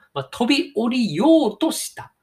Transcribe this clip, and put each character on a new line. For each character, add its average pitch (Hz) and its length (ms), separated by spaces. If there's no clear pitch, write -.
ま 139 80
あ、 - 20
飛 - 240
び 277 260
降 226 140
り 226 260
よ 285 360
う - 80
と 320 120
し - 240
た - 280